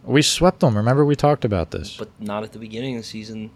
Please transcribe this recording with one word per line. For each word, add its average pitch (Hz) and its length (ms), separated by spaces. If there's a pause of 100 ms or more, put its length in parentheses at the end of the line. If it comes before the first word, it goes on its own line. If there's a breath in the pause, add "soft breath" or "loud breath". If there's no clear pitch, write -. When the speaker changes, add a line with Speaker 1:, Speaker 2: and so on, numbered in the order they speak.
Speaker 1:
We 135 180
swept - 400
them. 120 160
Remember, 127 260
we 147 120
talked 147 280
about 95 280
this. - 260
Speaker 2:
But 107 120 (100)
not 104 240
at 107 100
the 107 60
beginning 117 360
of 113 60
the 104 60
season. 110 480